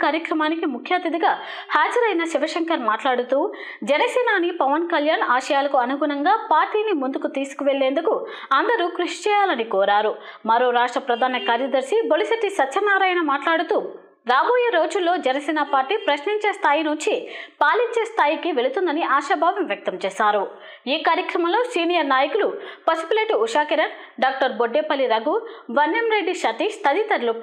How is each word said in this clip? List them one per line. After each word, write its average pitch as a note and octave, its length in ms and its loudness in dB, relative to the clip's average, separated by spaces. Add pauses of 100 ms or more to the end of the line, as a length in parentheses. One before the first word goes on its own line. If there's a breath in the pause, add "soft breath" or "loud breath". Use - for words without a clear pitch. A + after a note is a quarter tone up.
కార్యక్రమానికి D#4+ 720 -2
ముఖ్య F4+ 260 -2
అతిథిగా E4 320 0 (420 loud breath)
హాజరైన F4+ 600 2
శివశంకర్ D#4+ 560 -2
మాట్లాడుతూ, B3 500 0 (500 loud breath)
జనసేనాని G#4 600 2 (100)
పవన్ D4+ 320 2
కళ్యాణ్ D#4+ 320 2 (120)
ఆశయాలకు C#4 480 0
అనుగుణంగా C#4+ 500 0 (180)
పార్టీని G4 500 2
ముందుకు C#4 260 -4 (100)
తీసుకువెళ్లేందుకు C4+ 760 0 (460 loud breath)
అందరూ G#4 260 0 (120)
కృషి E4+ 280 -4
చేయాలని F#4 480 2
కోరారు. G3+ 400 2 (360 loud breath)
మరో A#3+ 180 4 (100)
రాష్ట్ర B3 320 0
ప్రధాన B3 260 0 (140)
కార్యదర్శి C4 480 0 (100)
బొలిశెట్టి G#4 480 0
సత్యనారాయణ F#4+ 640 2 (100)
మాట్లాడుతూ, E4 460 0 (560)
రాబోయే A4+ 440 4
రోజుల్లో E4+ 380 2 (140)
జనసేన D4 320 0 (120)
పార్టీ C4+ 240 2 (120)
ప్రశ్నించే G#4 500 0
స్థాయి D#4 300 2
నుంచి D4+ 260 -2 (480 loud breath)
పాలించే A4+ 480 2
స్థాయికి D#4 480 0
వెళుతుందని D4 460 0 (140)
ఆశాభావం E4 540 0
వ్యక్తం G3 320 -4
చేశారు. G#3 400 2 (500 loud breath)
ఈ D#4 40 0 (100)
కార్యక్రమంలో F4 540 0 (100)
సీనియర్ E4+ 400 0
నాయకులు C#4+ 380 2 (400 loud breath)
పసుపులేటి E4 460 0 (100)
ఉషాకిరణ్, D4+ 500 0 (300 loud breath)
డాక్టర్ C4 340 0
బొడ్డేపల్లి C4+ 540 0
రఘు, A3+ 220 0 (440 loud breath)
వన్నెంరెడ్డి G4+ 640 0
సతీష్ C#4+ 420 -2
తదితరులు C#4 580 2